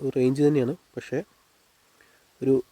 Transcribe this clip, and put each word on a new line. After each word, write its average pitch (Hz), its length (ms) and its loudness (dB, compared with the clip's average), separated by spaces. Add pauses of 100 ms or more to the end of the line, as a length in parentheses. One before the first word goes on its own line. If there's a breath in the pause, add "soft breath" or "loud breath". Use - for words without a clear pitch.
ഒരു 135 160 -4
റേഞ്ച് 131 280 2
തന്നെയാണ്. 143 280 0 (220)
പക്ഷേ 127 220 -8 (1200 soft breath)
ഒരു 131 120 2 (180)